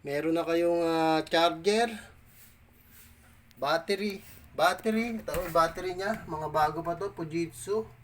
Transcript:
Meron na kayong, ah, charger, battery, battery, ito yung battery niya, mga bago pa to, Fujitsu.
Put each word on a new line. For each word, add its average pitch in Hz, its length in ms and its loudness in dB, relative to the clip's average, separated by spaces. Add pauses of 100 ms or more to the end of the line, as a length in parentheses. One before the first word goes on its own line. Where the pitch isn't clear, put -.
Meron 151 400 0
na 160 80 -2
kayong, 170 400 2
ah, 160 400 4
charger, 175 640 2 (1700)
battery, 190 640 -2 (320)
battery, 220 640 0
ito - 160 -6
yung 170 160 -4
battery 175 480 2
niya, 208 240 -4
mga 156 240 -6
bago 156 320 2
pa 165 160 -4
to, 196 160 -6
Fujitsu. 170 720 -4 (200)